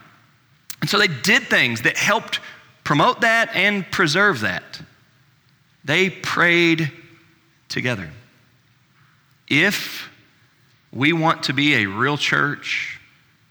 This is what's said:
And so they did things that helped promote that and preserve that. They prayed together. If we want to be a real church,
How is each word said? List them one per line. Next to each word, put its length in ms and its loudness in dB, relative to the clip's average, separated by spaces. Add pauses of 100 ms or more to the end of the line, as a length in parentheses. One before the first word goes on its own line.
(800)
And 80 -4
so 100 0
they 100 4
did 360 0
things 380 0
that 140 0
helped 440 -2 (440)
promote 380 2
that 320 2
and 360 0
preserve 500 2
that. 400 -6 (1040)
They 260 0
prayed 840 2 (760)
together. 420 -6 (1400)
If 600 -2 (840)
we 200 0
want 320 0
to 80 -4
be 240 2
a 100 2
real 300 -2
church, 840 -2 (500)